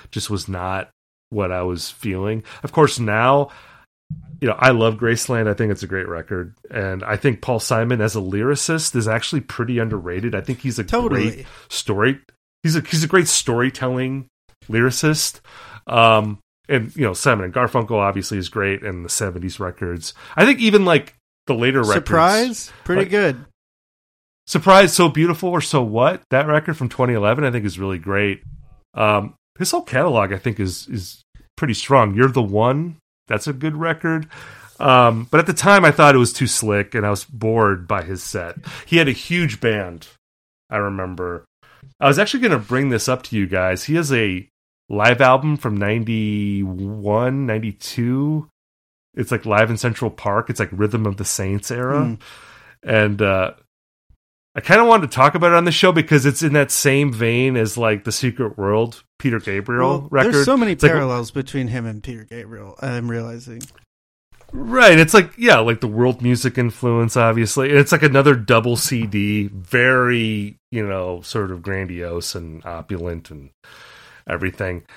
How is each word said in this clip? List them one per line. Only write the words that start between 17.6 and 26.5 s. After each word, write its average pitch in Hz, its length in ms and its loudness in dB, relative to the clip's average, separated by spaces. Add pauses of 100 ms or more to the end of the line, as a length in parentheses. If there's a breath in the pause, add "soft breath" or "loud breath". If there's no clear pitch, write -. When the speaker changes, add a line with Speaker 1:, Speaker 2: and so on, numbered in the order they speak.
Speaker 1:
obviously 98 400 -2
is 92 100 -6
great, 98 340 -4
and 92 220 -10
the 85 40 -12
seventies 90 500 -6
records. 90 560 -10 (220 loud breath)
I 175 80 6
think 254 160 4
even, 208 240 4
like, 165 300 0 (320)
the 135 80 -2
later 127 260 0
records, 107 260 0
Speaker 2:
Surprise? 208 680 0 (120)
Pretty 185 180 0
Speaker 1:
like 185 80 -4
Speaker 2:
good. 180 340 0 (1040)
Speaker 1:
Surprise, 190 460 6
So 175 160 4
Beautiful 165 400 0
or 175 120 -2
So 139 220 0
What? 120 480 0
That 139 160 2
record 151 300 0